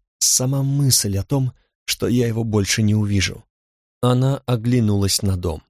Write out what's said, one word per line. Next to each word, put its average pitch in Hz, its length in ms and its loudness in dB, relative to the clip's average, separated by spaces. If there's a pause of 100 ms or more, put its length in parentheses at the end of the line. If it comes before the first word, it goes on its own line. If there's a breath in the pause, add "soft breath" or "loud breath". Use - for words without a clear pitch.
(180)
сама 135 440 0
мысль 135 560 0
о 98 60 -4
том, 131 280 -2 (320)
что - 240 -4
я 120 180 2
его 113 180 -2
больше 104 380 0
не 107 120 2
увижу». 101 500 -2 (580)
Она 127 440 2
оглянулась 107 760 0
на 95 140 0
дом. 87 340 -6